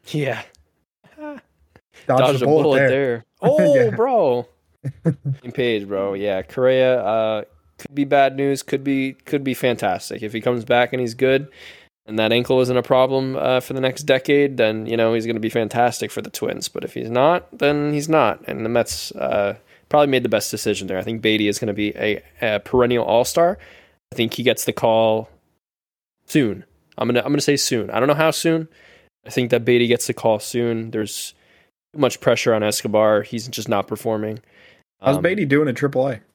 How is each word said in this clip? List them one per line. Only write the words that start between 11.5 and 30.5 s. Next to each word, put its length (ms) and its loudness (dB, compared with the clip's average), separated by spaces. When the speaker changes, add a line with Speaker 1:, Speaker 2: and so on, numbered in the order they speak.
Speaker 1:
and 140 -6
that 120 4
ankle 300 2
isn't 160 2
a 60 2
problem, 520 2
uh, 240 0
for 140 -8
the 80 -4
next 220 -2
decade, 540 2
then, 280 0
you 120 -4
know, 160 2
he's 120 -2
gonna 160 -4
be 80 -2
fantastic 600 -2
for 100 -8
the 80 -12
Twins. 400 -6
But 160 -10
if 80 -10
he's 160 -8
not, 380 2
then 360 0
he's 160 -4
not. 380 2
And 180 -6
the 40 -2
Mets, 440 -2
uh, 420 -2
probably 180 4
made 160 2
the 60 0
best 220 -2
decision 360 -4
there. 100 -4
I 60 -4
think 180 -6
Baty 280 2
is 100 -2
gonna 140 -4
be 240 -2
a, 240 -2
a 180 -2
perennial 460 2
all-star. 520 2
I 40 -12
think 180 -2
he 100 -8
gets 220 2
the 80 -2
call 560 2
soon. 360 0
I'm 100 -2
gonna, 140 2
I'm 100 -6
gonna 100 0
say 160 0
soon. 320 -2
I 100 -2
don't 80 2
know 60 4
how 180 2
soon. 360 -2
I 40 -20
think 220 -2
that 140 2
Baty 220 4
gets 200 2
the 60 -4
call 260 0
soon. 520 -4